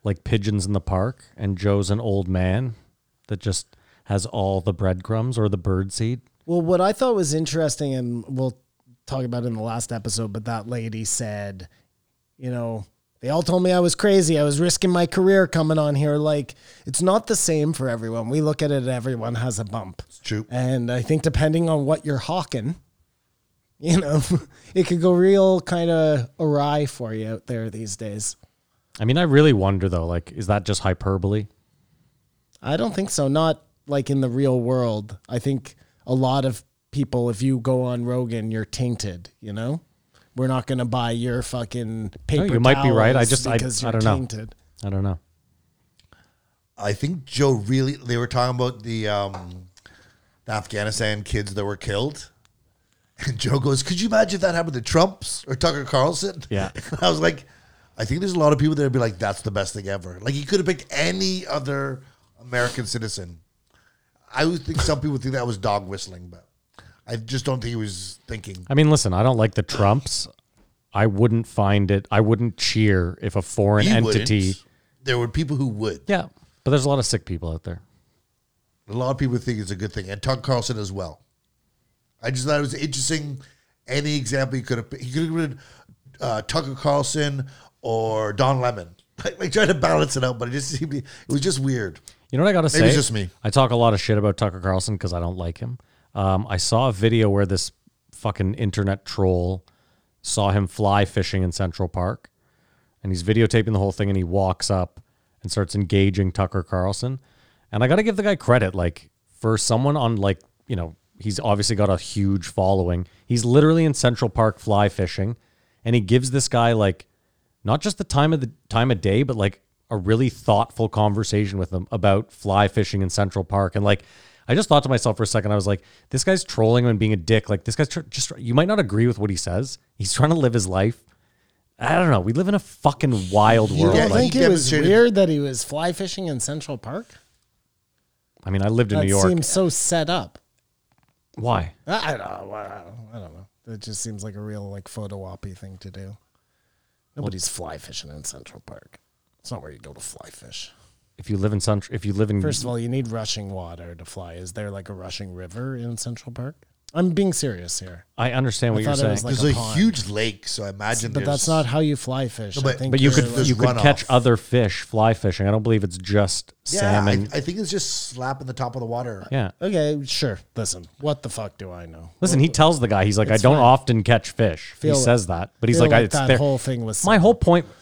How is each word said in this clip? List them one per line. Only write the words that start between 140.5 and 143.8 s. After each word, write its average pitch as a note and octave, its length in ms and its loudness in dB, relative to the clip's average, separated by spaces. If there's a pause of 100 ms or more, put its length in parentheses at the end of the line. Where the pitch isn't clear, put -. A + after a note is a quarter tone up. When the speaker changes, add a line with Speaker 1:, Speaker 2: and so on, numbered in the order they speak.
Speaker 1:
Why? G#2 360 -2 (140)
Speaker 2:
I, D#3 280 -2
I - 20 -6
don't - 40 -10
know. F#2+ 340 -12 (580)
I A#2 60 -14
don't E2+ 160 -16
know. F#2 120 -20 (200)
It A2 140 -14